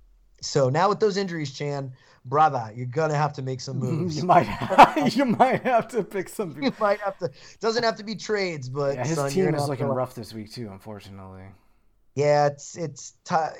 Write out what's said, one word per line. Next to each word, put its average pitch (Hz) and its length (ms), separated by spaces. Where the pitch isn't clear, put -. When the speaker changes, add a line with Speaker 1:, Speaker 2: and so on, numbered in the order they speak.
Speaker 1:
So 139 280
now 165 200
with 208 120
those 208 160
injuries, 170 360
Chan, 143 400
brother, 131 500
you're 123 120
gonna 156 300
have 147 180
to 135 80
make 131 180
some - 180
Speaker 2:
<laughs> 131 80
Speaker 1:
moves. 156 300
Speaker 2:
You 165 80
might 208 220
have, - 680
<laughs> - 20
you 277 80
might 240 380
have 240 260
to 226 140
pick 190 260
some 156 320
Speaker 1:
<laughs> - 20
You 269 180
might 208 200
have 196 180
to. 170 120
Doesn't 226 240
have 226 120
to 214 80
be 214 120
trades, 175 520
but 139 280
Speaker 2:
Yeah, 123 100
his 160 100
Speaker 1:
son, 143 100
you're 139 40
Speaker 2:
team 185 140
Speaker 1:
gonna 156 140
Speaker 2:
is 143 40
Speaker 1:
have 147 80
Speaker 2:
looking 139 160
Speaker 1:
to 135 60
Speaker 2:
rough 127 240
this 113 180
week 107 180
too, 117 200
unfortunately. 95 720
Speaker 1:
Yeah, 147 300
it's, - 300
it's - 360
ti-, 180 100